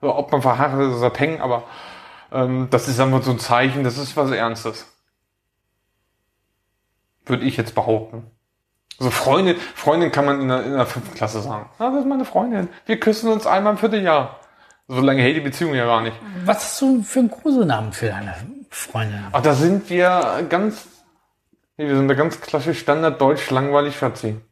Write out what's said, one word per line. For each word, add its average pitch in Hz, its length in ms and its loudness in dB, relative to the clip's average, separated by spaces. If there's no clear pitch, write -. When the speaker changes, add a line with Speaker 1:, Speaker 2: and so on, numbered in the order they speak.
Speaker 1:
So, 139 140 0
ob 143 180 -2
man 139 100 2
verheiratet 135 500 2
ist 120 60 -4
oder 120 120 4
Peng, 156 300 -2
aber, 120 220 -2
ähm, 127 380 0
das 131 180 2
ist 123 120 0
einfach 131 220 4
so 131 80 0
ein 120 80 0
Zeichen, 131 460 0
das 120 140 -2
ist 139 180 -8
was 139 140 2
Ernstes. 113 560 -4
Würde 131 200 -2
ich 135 120 0
jetzt 113 180 -4
behaupten. 113 500 -2
Also 127 120 0
Freundin, 170 460 2
Freundin 160 340 2
kann 143 140 2
man 143 160 0
in 135 80 -2
der, 127 160 0
in 131 80 -4
der 127 140 2
fünften - 280 -10
Klasse 110 260 -4
sagen. 107 280 -8
„Ah, 240 120 -2
das 277 100 0
ist 254 60 -2
meine 269 180 -2
Freundin. 208 440 -2
Wir 220 120 0
küssen 220 320 2
uns 214 160 0
einmal 202 280 2
im 202 40 -8
Vierteljahr.“ 180 640 0
So 127 120 -2
lange 135 220 4
hält 135 140 4
die 156 40 0
Beziehung 147 340 -2
ja 123 100 0
gar 117 160 4
nicht. 113 160 -6
Speaker 2:
Was 202 200 0
hast - 160 -6
du 262 220 4
für - 180 -2
einen 240 100 4
Kosenamen 143 600 0
für - 160 -4
deine 101 260 -8
Freundin? 104 520 -8
Speaker 1:
Ach, 135 100 2
da 151 100 6
sind 175 380 2
wir 175 580 2
ganz, 202 380 -2
nee, 151 100 -4
wir 139 100 2
sind 135 120 4
da 139 60 4
ganz 156 260 0
klassisch 151 400 -2
standarddeutsch 147 680 2
langweilig 143 480 2
Schatzi. 110 380 -4